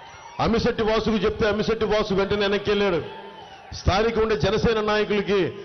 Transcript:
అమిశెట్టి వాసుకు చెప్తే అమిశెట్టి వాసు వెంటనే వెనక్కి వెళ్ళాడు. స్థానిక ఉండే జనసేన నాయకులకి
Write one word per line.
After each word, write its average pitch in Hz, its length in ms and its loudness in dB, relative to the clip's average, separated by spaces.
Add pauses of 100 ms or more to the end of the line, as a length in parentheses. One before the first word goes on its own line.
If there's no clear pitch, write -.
(400)
అమిశెట్టి 226 440 2
వాసుకు 220 340 2
చెప్తే 208 300 0
అమిశెట్టి 214 380 0
వాసు 208 280 0
వెంటనే 196 340 0
వెనక్కి 202 220 -2
వెళ్ళాడు. 202 340 2 (720)
స్థానిక 214 420 0
ఉండే 220 200 2
జనసేన 220 440 2
నాయకులకి 202 720 2 (120)